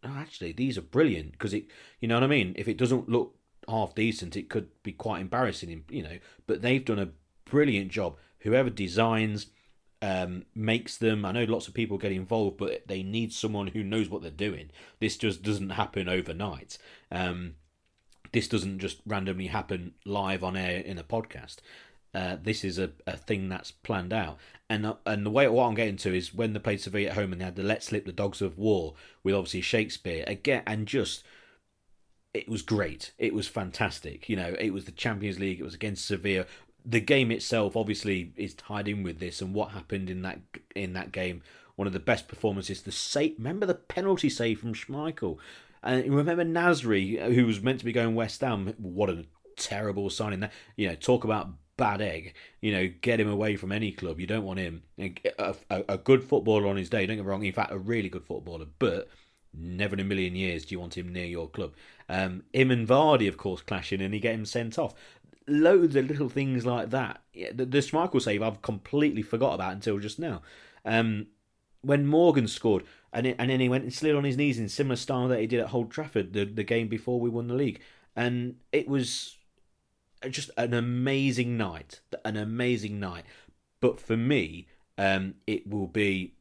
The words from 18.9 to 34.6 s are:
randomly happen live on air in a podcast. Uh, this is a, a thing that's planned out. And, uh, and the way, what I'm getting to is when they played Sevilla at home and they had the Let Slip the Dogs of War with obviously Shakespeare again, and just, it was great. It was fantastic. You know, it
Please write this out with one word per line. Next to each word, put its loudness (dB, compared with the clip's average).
randomly -4
happen -6
live -2
on -2
air -2
in -8
a -12
podcast. -6
Uh, -2
this -2
is -2
a, -2
a -6
thing -2
that's -8
planned -4
out. -2
And, 0
uh, -2
and 0
the 0
way, 6
what 6
I'm 0
getting 0
to 0
is -4
when 0
they -4
played -2
Sevilla -2
at -4
home 0
and -8
they -4
had -6
the -6
Let 0
Slip -4
the -8
Dogs -2
of -2
War 2
with 2
obviously -2
Shakespeare 0
again, 0
and -4
just, -2
it -6
was -2
great. -2
It 0
was -2
fantastic. -6
You -2
know, -4
it 0